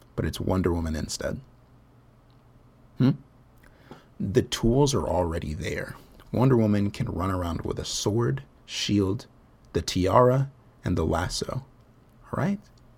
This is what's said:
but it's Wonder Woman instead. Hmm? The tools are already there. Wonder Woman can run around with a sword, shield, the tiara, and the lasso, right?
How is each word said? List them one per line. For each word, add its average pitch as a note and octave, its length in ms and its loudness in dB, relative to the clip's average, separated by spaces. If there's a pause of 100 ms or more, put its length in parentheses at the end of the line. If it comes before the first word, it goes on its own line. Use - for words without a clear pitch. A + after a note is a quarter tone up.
(160)
but - 100 -2
it's D#2+ 140 -6
Wonder F#2 340 2
Woman D#2+ 220 -2
instead. - 440 -6 (1600)
Hmm? C3 140 4 (1080)
The G2 220 2
tools C3 540 2
are E2+ 120 0
already E2+ 460 -2
there. - 420 -8 (360)
Wonder B2+ 260 4
Woman G#2 320 2
can - 180 -6
run F2 240 -4
around F2 300 -4
with - 180 -6
a D#2 60 -8
sword, A#2+ 580 -2 (220)
shield, G2+ 600 -2 (440)
the F2+ 100 0
tiara, B2 680 4 (340)
and F#2 140 0
the E2+ 80 2
lasso, - 580 -2 (720)
right? G3 240 -2 (380)